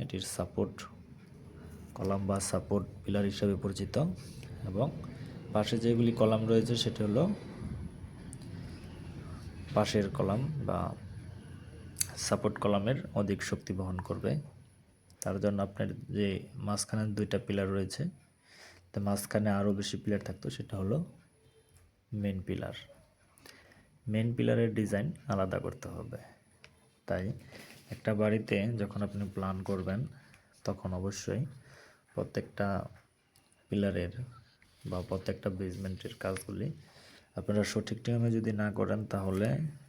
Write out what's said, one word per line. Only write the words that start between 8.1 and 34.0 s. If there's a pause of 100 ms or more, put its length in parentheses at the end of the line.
পাশের
কলাম (260)
বা (1200)
সাপোর্ট
কলামের (180)
অধিক
শক্তি
বহন
করবে। (800)
তার
জন্য
আপনার (220)
যে
মাঝখানে
দুইটা
পিলার
রয়েছে, (880)
তো
মাঝখানে
আরও
বেশি
পিলার
থাকতো,
সেটা
হলো (1080)
মেইন
পিলার। (1300)
মেইন
পিলারের
ডিজাইন (160)
আলাদা
করতে
হবে। (880)
তাই (580)
একটা
বাড়িতে (200)
যখন
আপনি
প্ল্যান
করবেন, (580)
তখন
অবশ্যই (680)
প্রত্যেকটা (800)
পিলারের (720)